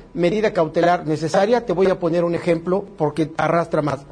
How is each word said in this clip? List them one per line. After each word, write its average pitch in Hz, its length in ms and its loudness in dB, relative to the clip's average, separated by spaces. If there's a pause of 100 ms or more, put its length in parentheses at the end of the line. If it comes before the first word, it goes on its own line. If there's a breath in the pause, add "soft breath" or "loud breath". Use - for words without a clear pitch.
(120)
medida 208 400 0
cautelar 170 540 2
necesaria, 190 580 0
te 196 80 -2
voy 185 140 2
a 185 120 2
poner 175 260 0
un 170 100 0
ejemplo 175 500 -2 (140)
porque 151 380 0
arrastra 160 460 0
más. 139 180 -4 (120)